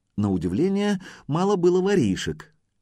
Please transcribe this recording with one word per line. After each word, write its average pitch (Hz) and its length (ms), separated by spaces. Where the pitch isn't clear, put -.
На 101 140
удивление, 185 720
мало 185 300
было 180 240
воришек. 110 720